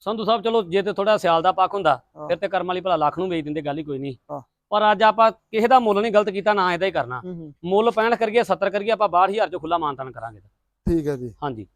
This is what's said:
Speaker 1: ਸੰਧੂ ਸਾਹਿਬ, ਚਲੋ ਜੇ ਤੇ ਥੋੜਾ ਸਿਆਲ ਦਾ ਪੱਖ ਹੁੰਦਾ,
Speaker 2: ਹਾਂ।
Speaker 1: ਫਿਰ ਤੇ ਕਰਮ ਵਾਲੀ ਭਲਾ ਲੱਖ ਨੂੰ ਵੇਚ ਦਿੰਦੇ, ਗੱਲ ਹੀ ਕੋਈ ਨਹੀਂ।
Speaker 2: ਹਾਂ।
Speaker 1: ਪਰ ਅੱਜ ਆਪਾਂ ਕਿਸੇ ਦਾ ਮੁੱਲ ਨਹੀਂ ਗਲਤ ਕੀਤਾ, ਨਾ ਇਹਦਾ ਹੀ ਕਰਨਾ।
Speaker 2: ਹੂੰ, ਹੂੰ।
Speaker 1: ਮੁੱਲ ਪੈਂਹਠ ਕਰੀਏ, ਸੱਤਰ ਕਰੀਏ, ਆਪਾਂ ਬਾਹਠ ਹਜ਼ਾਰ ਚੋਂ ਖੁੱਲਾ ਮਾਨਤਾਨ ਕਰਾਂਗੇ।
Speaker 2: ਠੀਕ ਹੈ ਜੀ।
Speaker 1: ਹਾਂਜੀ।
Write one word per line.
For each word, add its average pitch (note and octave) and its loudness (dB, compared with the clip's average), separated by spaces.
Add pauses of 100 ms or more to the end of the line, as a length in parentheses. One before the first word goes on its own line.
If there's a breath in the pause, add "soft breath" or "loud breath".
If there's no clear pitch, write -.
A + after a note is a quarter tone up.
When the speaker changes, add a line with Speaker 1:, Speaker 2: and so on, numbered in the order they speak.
Speaker 1:
ਸੰਧੂ A3 -6
ਸਾਹਿਬ, A3 2
ਚਲੋ A3+ 2
ਜੇ F3+ 0
ਤੇ G3+ -4
ਥੋੜਾ G3+ 2
ਸਿਆਲ E3 2
ਦਾ F#3 4
ਪੱਖ F#3 0
ਹੁੰਦਾ, D3+ 2 (140)
Speaker 2:
ਹਾਂ। D3+ -14
Speaker 1:
ਫਿਰ F3 0
ਤੇ F3+ -6
ਕਰਮ F3+ -2
ਵਾਲੀ F3+ -4
ਭਲਾ F3 0
ਲੱਖ D3+ 0
ਨੂੰ F#3 -2
ਵੇਚ E3 -4
ਦਿੰਦੇ, D3+ -6
ਗੱਲ C#3+ -6
ਹੀ D#3+ -10
ਕੋਈ C#3+ -8
ਨਹੀਂ। C3+ -8 (140)
Speaker 2:
ਹਾਂ। C#3+ -10 (300)
Speaker 1:
ਪਰ G#3 2
ਅੱਜ G3+ 2
ਆਪਾਂ A3 6
ਕਿਸੇ A3 -2
ਦਾ B3+ 6
ਮੁੱਲ G#3 2
ਨਹੀਂ A3+ -2
ਗਲਤ G#3 4
ਕੀਤਾ, G3 -2
ਨਾ F#3 2
ਇਹਦਾ E3+ -2
ਹੀ G3 0
ਕਰਨਾ। B2+ -4
Speaker 2:
ਹੂੰ, F3+ -12
ਹੂੰ। D#3+ -16 (100)
Speaker 1:
ਮੁੱਲ G3+ 2
ਪੈਂਹਠ A3+ 0
ਕਰੀਏ, A3+ 0
ਸੱਤਰ G3 0
ਕਰੀਏ, G3+ -4
ਆਪਾਂ G#3 0
ਬਾਹਠ F3+ 4
ਹਜ਼ਾਰ G3+ 0
ਚੋਂ E3 -8
ਖੁੱਲਾ E3 -2
ਮਾਨਤਾਨ C3+ -6
ਕਰਾਂਗੇ। A2+ -16 (460)
Speaker 2:
ਠੀਕ E3 0
ਹੈ C#3+ -4
ਜੀ। B2 -10
Speaker 1:
ਹਾਂਜੀ। A#2+ -8